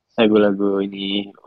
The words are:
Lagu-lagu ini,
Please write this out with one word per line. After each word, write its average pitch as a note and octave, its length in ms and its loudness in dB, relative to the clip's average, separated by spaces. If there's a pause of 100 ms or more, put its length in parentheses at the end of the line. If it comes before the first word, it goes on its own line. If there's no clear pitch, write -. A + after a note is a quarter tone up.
(160)
Lagu-lagu G2+ 640 2
ini, G2 480 -6 (200)